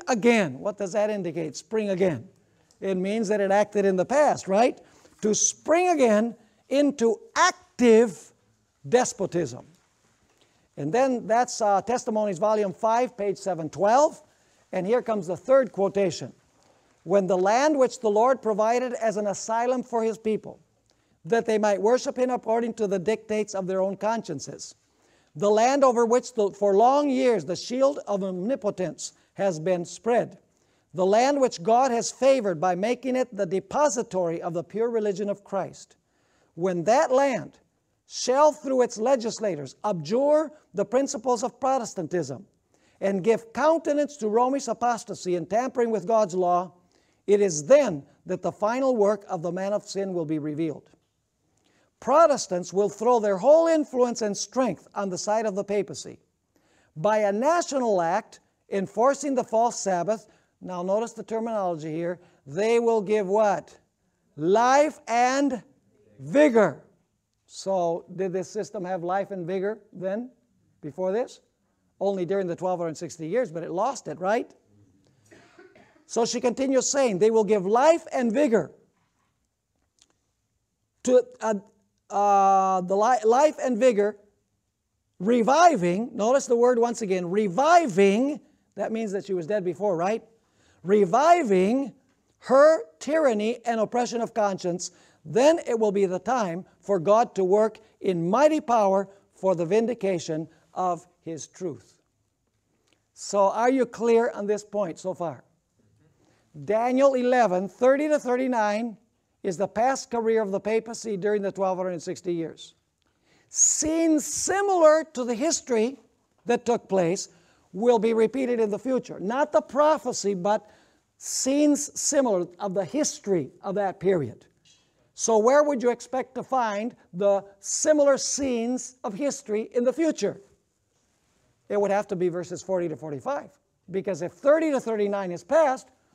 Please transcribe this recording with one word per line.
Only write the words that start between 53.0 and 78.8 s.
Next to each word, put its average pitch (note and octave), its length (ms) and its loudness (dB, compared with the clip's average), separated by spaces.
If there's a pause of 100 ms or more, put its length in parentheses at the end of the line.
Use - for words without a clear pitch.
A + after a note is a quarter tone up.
their G#3 160 0
whole D4+ 320 6
influence B3 540 0
and G#3 140 -2
strength - 580 -4
on G3+ 140 -6
the F3+ 80 -6
side A3 300 -2
of G3 80 -4
the G3 80 -4
papacy. G3 560 -6 (800)
By G#3 220 0
a G3+ 140 2
national B3 720 0
act F3+ 380 -4 (280)
enforcing B3+ 680 -2
the A#3+ 80 -2
false A3+ 340 -2
Sabbath, F#3 480 -4 (340)
now F3+ 220 -10
notice G#3+ 300 -2
the A3+ 100 -14
terminology F#3+ 720 -6
here, E3+ 260 -6 (260)
they G#3+ 360 0
will A3+ 200 2
give G#3 280 -2
what? G3+ 500 0 (580)
Life A#3+ 720 2
and B3+ 560 0 (560)
vigor. G#3 640 4 (640)
So F3 580 -4 (120)
did F#3 160 -6
this F3+ 160 -6
system G3+ 360 -10
have F3+ 200 -6
life F#3 260 -4
and F3+ 160 -10
vigor G3 320 -6 (140)
then, G3+ 380 -8 (500)
before F#3 320 -6
this? - 280 -6 (600)
Only F#3+ 240 -2
during F#3+ 240 -2
the E3 80 -4
twelve F3+ 240 -4
hundred E3 160 -6
sixty D#3+ 320 -12
years, G#3 240 -4
but D#3+ 100 -10
it D#3 80 -12
lost A3 380 -4
it, D3 100 -10
right? G#3 340 -2 (1500)
So A#3 180 -2
she A3+ 160 -2
continues B3+ 480 0
saying, B3+ 300 0
"They G#3+ 120 4
will A3 140 4
give G3 200 0
life C4+ 460 4
and A#3+ 220 -2
vigor A3+ 400 2 (2250)